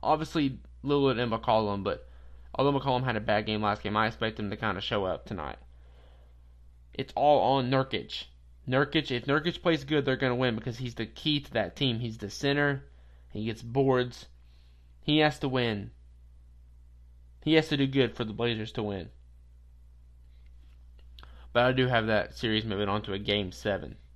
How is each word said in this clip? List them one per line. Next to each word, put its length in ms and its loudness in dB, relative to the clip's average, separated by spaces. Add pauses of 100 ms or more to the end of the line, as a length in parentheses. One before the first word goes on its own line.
Obviously, 580 0 (240)
Lillard 360 4
and 120 0
McCollum, 520 2
but 240 -2 (460)
although 260 2
McCollum 260 0
had 100 0
a 60 -2
bad 260 2
game 160 0
last 180 0
game, 160 -2
I 80 4
expect 340 -4
him 120 -4
to 60 -6
kinda 240 -2
show 240 -2
up 200 -4
tonight. 320 -8 (1400)
It's 220 -6
all 400 6
on 160 0
Nurkic. 540 -2 (420)
Nurkic, 420 2
if 160 -2
Nurkic 380 0
plays 200 2
good, 220 2
they're 100 2
gonna 200 0
win 200 2
because 220 -6
he's 160 -8
the 140 -6
key 320 -2
to 140 -12
that 220 -2
team. 240 0
He's 200 -6
the 100 -8
center. 540 0 (480)
He 140 -6
gets 180 -6
boards. 640 0 (760)
He 180 2
has 200 2
to 100 -2
win. 400 -2 (1500)
He 100 2
has 160 4
to 80 0
do 100 2
good 280 2
for 100 -4
the 80 -8
Blazers 400 -2
to 100 -4
win. 260 -6 (2500)
But 100 4
I 80 4
do 160 2
have 200 2
that 280 0
series 300 0
moving 240 -2
on 140 0
to 100 -6
a 60 -4
game 320 -2
seven. 440 -6 (200)